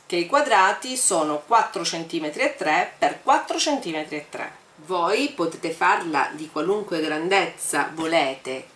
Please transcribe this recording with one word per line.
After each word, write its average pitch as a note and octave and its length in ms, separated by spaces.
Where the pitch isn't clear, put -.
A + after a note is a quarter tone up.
che F#3 100
i F3 120
quadrati B3 680
sono D#3 500
quattro A3 380
centimetri E3 580
e C#4 140
tre - 420
per D#3 260
quattro D#4+ 340
centimetri D#3+ 600
e D3 120
tre. - 300
Voi F#3 440
potete E3 420
farla F3 640
di D3+ 160
qualunque F3+ 520
grandezza D#3+ 920
volete C#3 840